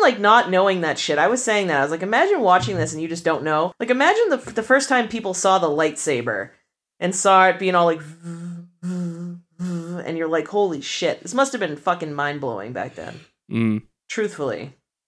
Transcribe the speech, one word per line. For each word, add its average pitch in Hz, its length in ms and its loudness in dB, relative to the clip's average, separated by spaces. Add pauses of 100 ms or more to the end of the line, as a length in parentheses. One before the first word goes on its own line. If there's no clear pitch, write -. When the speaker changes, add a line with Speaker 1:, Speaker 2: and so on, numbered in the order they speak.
Speaker 1:
like, 254 160 4
not 208 320 6
knowing 185 320 4
that 151 160 -2
shit. 151 200 -2
I 165 100 4
was 247 140 0
saying 208 260 0
that. 151 100 0
I 135 40 2
was 147 80 0
like, 165 120 -4
"Imagine 294 400 2
watching 185 340 2
this 160 160 -4
and 156 80 -10
you 165 80 -6
just 165 160 -8
don't 156 180 0
know." 156 380 0
Like, 233 80 -4
imagine 349 400 2
the, 285 80 2
the - 260 -6
first 269 280 2
time 247 180 2
people 220 240 -6
saw 190 260 2
the 170 100 2
lightsaber 143 840 -2 (500)
and 180 140 -2
saw 190 340 6
it 180 100 0
being 185 160 0
all, 175 120 6
like, 160 140 2 (840)
and 175 1400 -8
you're 160 100 -2
like, 165 200 -2
"Holy 190 320 0
shit." - 420 -4
This 180 120 -10
must 269 180 0
have 240 80 -6
been 156 160 -4
fucking 165 360 -4
mind-blowing 139 600 -6
back 120 220 -8
then. 82 260 -14 (300)
Speaker 2:
Mm. 113 320 0 (260)
Speaker 1:
Truthfully. 139 680 -6 (340)